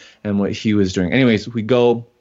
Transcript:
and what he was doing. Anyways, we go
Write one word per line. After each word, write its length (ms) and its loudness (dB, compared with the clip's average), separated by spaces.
and 160 -2
what 120 -2
he 220 -2
was 200 2
doing. 200 -2
Anyways, 340 2
we 140 -6
go 440 2